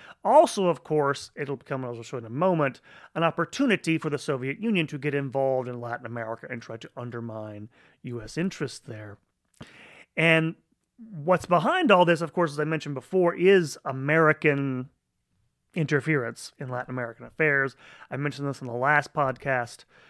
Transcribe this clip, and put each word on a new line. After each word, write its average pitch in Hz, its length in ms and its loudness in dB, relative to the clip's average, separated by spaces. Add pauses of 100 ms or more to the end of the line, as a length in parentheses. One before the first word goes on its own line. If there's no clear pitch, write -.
(220)
Also, 233 440 6
of 160 180 0
course, 143 500 0
it'll 139 220 -8
become, 135 280 -8
as 120 120 -8
I'll 117 80 -12
show 131 140 -10
in 117 60 -10
a 113 60 -12
moment, 151 500 0 (360)
an 160 80 0
opportunity 170 760 0
for 156 100 -6
the 143 100 -2
Soviet 135 420 -6
Union 196 260 0
to 147 120 -8
get 139 180 -2
involved 135 500 0
in 123 140 -8
Latin 120 260 -8
America 113 420 -10
and 120 140 -10
try 113 140 -14
to - 200 -16
undermine 110 720 -10 (360)
U 120 180 -10
S 110 160 -10
interests 165 400 -6
there. 107 400 -16 (960)
And 160 380 4 (420)
what's 185 500 -2
behind 233 440 4
all 180 140 8
this, 165 160 4
of 160 120 -6
course, 165 200 0
as 147 80 -4
I 151 40 0
mentioned 151 300 -4
before, 175 400 0
is 180 500 6
American 139 1080 2 (840)
interference 143 840 -2
in 135 120 -10
Latin 127 260 -8
American 120 320 -8
affairs. 139 480 0 (380)
I 135 40 -4
mentioned 143 300 -6
this 139 140 -8
in 127 80 -12
the 117 60 -8
last 143 380 2
podcast. 131 760 -4 (240)